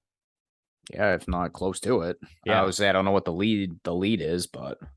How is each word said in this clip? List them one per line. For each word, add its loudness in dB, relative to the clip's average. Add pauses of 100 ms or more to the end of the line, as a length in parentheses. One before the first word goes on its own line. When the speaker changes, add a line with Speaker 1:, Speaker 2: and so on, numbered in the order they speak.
(920)
Speaker 1:
Yeah, 2
if -4
not -2
close -4
to 2
it. -4 (280)
Speaker 2:
Yeah. 4
Speaker 1:
I 4
would 0
say 2
I 4
don't 4
know 2
what 2
the -2
lead, 0 (120)
the -4
lead 0
is, -2
but -10 (180)